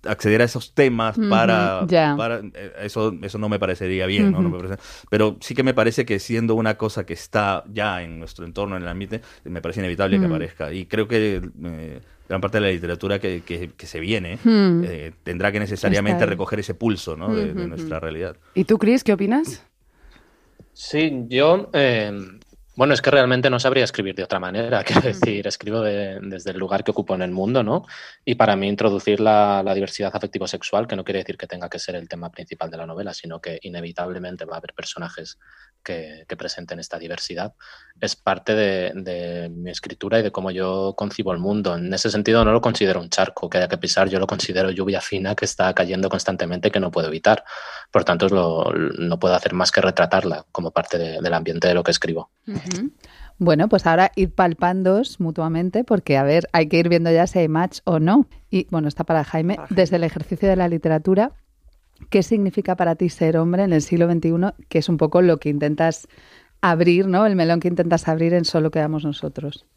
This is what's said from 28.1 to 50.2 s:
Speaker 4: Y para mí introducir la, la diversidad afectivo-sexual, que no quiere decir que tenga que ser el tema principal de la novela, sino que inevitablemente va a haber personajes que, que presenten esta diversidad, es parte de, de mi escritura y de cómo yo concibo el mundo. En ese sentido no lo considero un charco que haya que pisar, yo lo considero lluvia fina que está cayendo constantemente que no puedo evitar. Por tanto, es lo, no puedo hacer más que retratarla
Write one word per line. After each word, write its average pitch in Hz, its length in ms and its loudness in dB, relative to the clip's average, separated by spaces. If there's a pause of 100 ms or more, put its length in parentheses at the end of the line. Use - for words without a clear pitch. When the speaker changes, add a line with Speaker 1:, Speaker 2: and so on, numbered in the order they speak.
Speaker 4:
Y 120 120 0
para 107 200 4
mí 98 120 0
introducir 101 520 0
la, 104 440 4
la 98 100 0
diversidad 98 400 -4
afectivo-sexual, 101 720 -4
que 110 100 -6
no 95 80 -8
quiere 98 140 -2
decir 92 180 -6
que 92 120 -12
tenga 87 200 -10
que 87 120 -10
ser 90 160 -8
el 85 120 -10
tema 85 220 -10
principal - 400 -12
de - 60 -12
la 165 100 -10
novela, 175 260 -10
sino 82 280 -14
que 82 220 -10
inevitablemente 87 840 -10
va - 100 -12
a - 40 -10
haber - 140 -16
personajes - 680 -14 (440)
que, 80 460 -12
que 92 80 -10
presenten 87 420 -12
esta 82 200 -12
diversidad, 85 560 -10 (480)
es - 120 -4
parte 98 400 -2
de, 98 400 0
de 87 540 -8
mi 85 220 -10
escritura - 480 -4
y 113 40 4
de 104 80 -2
cómo 95 200 -6
yo 95 440 -2
concibo 101 380 -4
el 87 60 -2
mundo. 98 360 0
En 87 200 -4
ese 101 160 0
sentido 110 340 4
no 107 80 6
lo 117 80 6
considero 98 400 2
un 85 80 -14
charco 95 400 -2
que 90 80 -4
haya 90 120 2
que 92 100 -2
pisar, 95 320 0
yo 95 80 0
lo 92 80 0
considero 95 440 -2
lluvia 95 300 -2
fina 98 340 -4
que 104 120 -2
está 92 260 0
cayendo 92 380 0
constantemente 90 600 -2
que 101 100 0
no 90 100 -2
puedo 85 180 -2
evitar. 82 360 2 (460)
Por 92 140 2
tanto, 90 220 2
es 95 60 4
lo, 85 420 2
no 85 440 -2
puedo 92 160 4
hacer 90 200 0
más 90 180 0
que - 80 4
retratarla 90 720 2